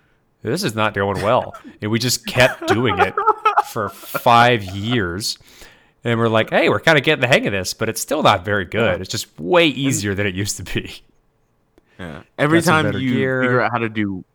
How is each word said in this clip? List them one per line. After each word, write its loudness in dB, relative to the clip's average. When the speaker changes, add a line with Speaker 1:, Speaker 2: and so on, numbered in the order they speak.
Speaker 1:
This -4
is -4
not 0
going -2
well." 0
Speaker 2:
<laughs> -18
Speaker 1:
And -4
we 0
just -4
kept 0
doing 0
it 0
for -4
five 4
years. -4
And 0
we're 2
like, 2
"Hey, 2
we're 2
kinda 4
getting 2
the 0
hang 2
of -2
this, -4
but -2
it's -6
still -2
not 4
very 0
good. 0
Speaker 2:
Yeah. -8
Speaker 1:
It's -10
just -8
way 2
Speaker 2:
And -2
Speaker 1:
easier -2
than -2
it -4
used -6
to -12
be." -8
Speaker 2:
Yeah. -14
Every 2
Speaker 1:
Got -2
some 4
Speaker 2:
time 2
Speaker 1:
better -2
Speaker 2:
you -2
Speaker 1:
gear. 0
Speaker 2:
figure 2
out 0
how -2
to -2
do -4